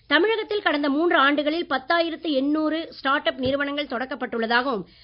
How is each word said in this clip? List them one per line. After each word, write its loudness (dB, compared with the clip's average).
தமிழகத்தில் 0
கடந்த 2
மூன்று 2
ஆண்டுகளில் 2
பத்தாயிரத்து -2
எண்ணூறு 0
start -2
up -2
நிறுவனங்கள் -2
தொடக்கப்பட்டுள்ளதாகவும், -2